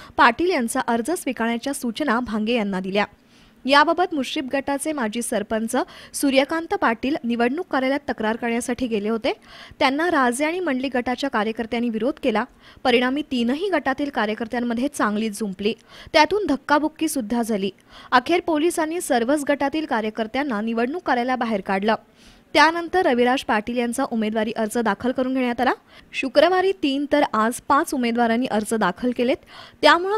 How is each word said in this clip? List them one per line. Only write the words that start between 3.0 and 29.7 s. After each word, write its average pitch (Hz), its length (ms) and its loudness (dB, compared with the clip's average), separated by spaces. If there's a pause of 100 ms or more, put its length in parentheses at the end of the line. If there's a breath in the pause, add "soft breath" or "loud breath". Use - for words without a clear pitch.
याबाबत 330 460 4
मुश्रीफ 277 400 -4
गटाचे 277 400 -4
माजी 233 280 -4
सरपंच 226 540 -4 (380 loud breath)
सूर्यकांत 294 600 0
पाटील 262 500 0
निवडणूक 240 480 0
कार्यालयात 269 280 0 (100)
तक्रार 226 260 -2
करण्यासाठी 240 520 -4
गेले 208 220 -2
होते. 226 240 -2 (460 loud breath)
त्यांना 294 280 2
राजे 269 380 2
आणि 339 140 -2
मंडलिक 262 380 -2
गटाच्या 247 320 -2
कार्यकर्त्यांनी 233 600 -2
विरोध 220 240 -2 (100)
केला. 220 200 0 (400 loud breath)
परिणामी, 254 380 2
तीनही 277 480 -2
गटातील 285 400 -2
कार्यकर्त्यांमध्ये 233 800 -2
चांगलीच 214 520 -2
जुंपली. 202 340 -4 (400 loud breath)
त्यातून 339 320 4
धक्काबुक्की 294 640 0
सुद्धा 240 340 -2
झाली. 202 300 -2 (400 loud breath)
अखेर 277 280 4
पोलिसांनी 330 600 0
सर्वच 277 480 0
गटातील 285 360 0
कार्यकर्त्यांना 220 760 -2
निवडणूक 233 440 -2
कार्यालयाबाहेर 240 560 0
काढलं. 202 340 0 (580 soft breath)
त्यानंतर 339 520 4
रविराज 247 380 2
पाटील 233 340 -2
यांचा 240 340 -2
उमेदवारी 220 400 -2
अर्ज 220 260 -4
दाखल 233 340 0
करून 262 220 -2
घेण्यात 247 280 0
आला. 254 120 2 (400 loud breath)
शुक्रवारी 359 580 4
तीन 285 400 -2
तर 294 120 4 (100)
आज 220 200 2 (140)
पाच 294 260 2
उमेदवारांनी 233 520 0
अर्ज 214 280 -2
दाखल 220 380 0
केलेत. 247 240 0 (460 loud breath)